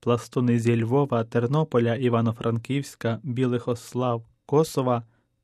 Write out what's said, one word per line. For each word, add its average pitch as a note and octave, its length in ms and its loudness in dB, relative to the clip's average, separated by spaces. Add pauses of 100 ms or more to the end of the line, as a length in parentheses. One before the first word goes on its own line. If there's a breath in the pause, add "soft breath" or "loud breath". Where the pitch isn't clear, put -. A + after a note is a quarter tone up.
пластуни A#2+ 580 0
зі A#2 240 2
Львова, B2 420 2
Тернополя, A#2+ 680 0
Івано-Франківська, A#2 1300 -2
Білих B2 460 -2
Ослав, A#2+ 560 -4 (220)
Косова B2+ 560 0 (420 soft breath)